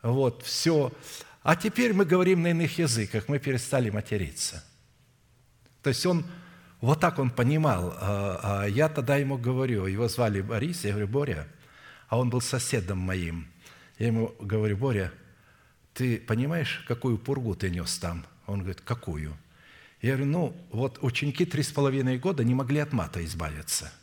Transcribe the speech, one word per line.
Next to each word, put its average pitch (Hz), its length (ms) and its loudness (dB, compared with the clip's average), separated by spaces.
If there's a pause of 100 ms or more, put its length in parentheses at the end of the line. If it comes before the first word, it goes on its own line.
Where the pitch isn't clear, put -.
вот, 123 400 2
всё, 151 500 2 (520)
а 160 100 4
теперь 220 380 2
мы 190 140 6
говорим 180 360 6
на 175 60 4
иных 165 280 2
языках, 117 520 0
мы 143 100 0
перестали 127 500 0
материться». 101 760 -4 (1160)
То 143 100 2
есть 127 140 0
он, 175 200 4 (560)
вот 139 180 4
так 165 220 2
он 131 100 2
понимал. 123 720 2
А, 101 640 0
а 104 40 0
я 139 200 2
тогда 143 280 0
ему 139 220 0
говорю, 123 480 0
его 104 220 0
звали 104 320 0
Борис, 113 420 -2
я 104 80 -2
говорю: 104 160 -2
«Боря», 110 400 -2 (640)
а 113 80 2
он 123 120 2
был 127 100 2
соседом 104 560 -2
моим. 90 520 -4 (500)
Я 113 80 0
ему 113 340 2
говорю: 107 380 0
«Боря, 104 340 0 (800)
ты 123 240 0
понимаешь, 143 720 -2
какую 120 300 0
пургу 127 360 -2
ты 95 140 -2
нёс 87 300 -4
там?» 85 260 -6 (220)
Он 101 140 -4
говорит: 92 200 -8
«Какую?» 76 560 -6 (640)
Я 120 120 0
говорю: 139 180 0
«Ну, 165 260 -2 (140)
вот 127 320 -2
ученики 143 420 0
три 151 180 -2
с - 80 -2
половиной 135 460 2
года 143 280 0
не 123 100 4
могли 135 240 0
от 151 160 -2
мата 85 280 -2
избавиться 78 680 -6 (100)